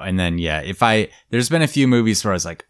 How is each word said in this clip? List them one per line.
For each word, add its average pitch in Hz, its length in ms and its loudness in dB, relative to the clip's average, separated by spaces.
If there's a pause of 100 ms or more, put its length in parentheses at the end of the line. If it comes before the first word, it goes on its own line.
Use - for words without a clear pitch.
And 92 160 -2
then, 87 200 0
yeah, 78 220 -2
if 90 220 -6
I, 110 260 2 (220)
there's 120 180 -2
been 160 140 0
a 147 60 2
few 139 180 2
movies 113 380 2
where 101 80 0
I - 20 2
was 85 100 -2
like, 82 260 -10